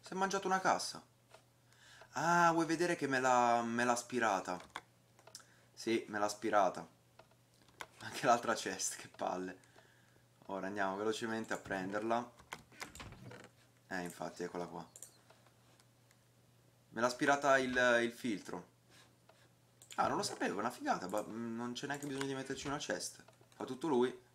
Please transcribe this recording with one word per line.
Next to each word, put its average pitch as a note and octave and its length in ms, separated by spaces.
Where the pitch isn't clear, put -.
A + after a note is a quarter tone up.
Si - 60
è - 20
mangiato F#3+ 320
una F#3 140
cassa. F2+ 420
Ah, E3+ 320
vuoi E3 140
vedere E3 300
che D3 120
me C3 120
l'ha, A#2+ 420
me A#2 220
l'ha B2 80
aspirata? G#2+ 680
Sì, - 340
me G#2 100
l'ha G#2 80
aspirata. G2+ 640
Anche A2 260
l'altra A#2 280
chest, - 420
che - 140
palle. F#2 560
Ora F#2+ 220
andiamo G2 280
velocemente A2 580
a - 40
prenderla. G#2+ 760
Eh, F#2 120
infatti, F2 420
eccola F2 220
qua. E2 220
Me A2 120
l'ha B2 60
aspirata C#3+ 500
il, B2+ 180
il A#2 120
filtro. F#2 600
Ah, - 120
non C3 80
lo G3+ 80
sapevo, - 320
è G2+ 40
una A#2 120
figata, - 380
ma, G#2+ 120
mm, A2+ 340
non A#2+ 180
c'è C3+ 140
neanche C#3+ 200
bisogno C#3 200
di C3+ 80
metterci C3+ 320
una C#3 100
chest. - 440
Fa G#2+ 100
tutto C3 220
lui. B2 460